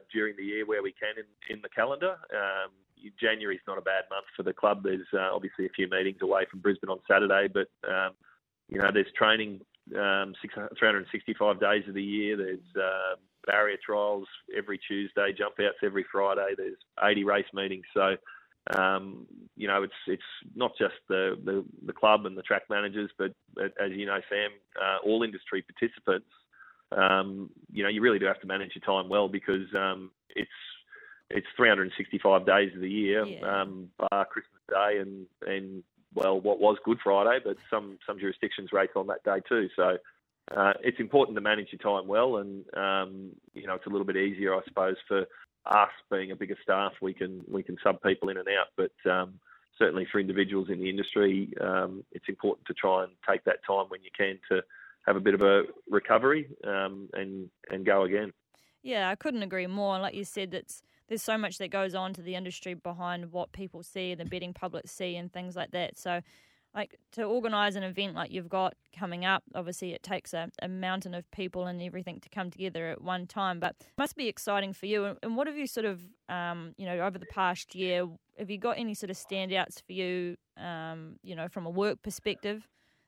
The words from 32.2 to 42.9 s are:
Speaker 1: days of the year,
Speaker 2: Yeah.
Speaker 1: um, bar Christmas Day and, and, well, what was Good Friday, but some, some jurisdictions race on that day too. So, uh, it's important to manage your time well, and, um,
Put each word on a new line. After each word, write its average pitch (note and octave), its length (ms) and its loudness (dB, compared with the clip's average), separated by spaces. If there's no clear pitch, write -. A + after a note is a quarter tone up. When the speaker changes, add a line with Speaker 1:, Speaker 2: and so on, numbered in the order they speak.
Speaker 1:
days G2 280 6
of F#2 80 -8
the F#2+ 80 -2
year, G#2 340 2
Speaker 2:
Yeah. G2 380 -2
Speaker 1:
um, F#2+ 340 -8
bar G2 300 2
Christmas - 420 -12
Day G#2 320 4
and, G2 260 -8
and, F#2+ 360 -6
well, F#2+ 240 4
what G2 220 2
was G#2 240 8
Good A2+ 180 4
Friday, G#2 400 6
but G2+ 140 -2
some, G2+ 360 -4
some G#2 120 -6
jurisdictions G2 520 -4
race F#2+ 240 4
on F#2+ 120 0
that G2 180 -4
day G2 240 2
too. A2 260 2
So, F2+ 220 4
uh, G2 280 6
it's B2+ 180 0
important A2+ 360 4
to G#2 40 -2
manage G#2+ 320 0
your G2 60 -14
time G2 280 0
well, A2+ 300 4
and, G2 280 -6
um, F#2+ 540 -2